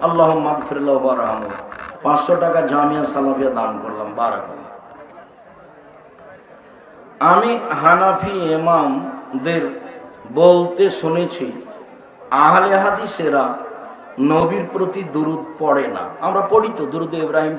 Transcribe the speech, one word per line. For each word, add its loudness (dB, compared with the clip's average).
আল্লাহুম্মা 2
আগফির -4
লাহু 2
ওয়ারহামহু। -2
পাঁচশো 2
টাকা 2
জামিয়া 0
সালাফিয়া 0
দান -4
করলাম। -10
বারাকাল্লাহ। -4
আমি 4
হানাফি 2
ইমামদের -2
বলতে 6
শুনেছি, -4
আহলে 6
হাদিসেরা 0
নবীর 2
প্রতি -2
দুরূদ -2
পড়ে 2
না। -6
আমরা 0
পড়ি 2
তো, -4
দুরূদ -6
ইব্রাহিম 0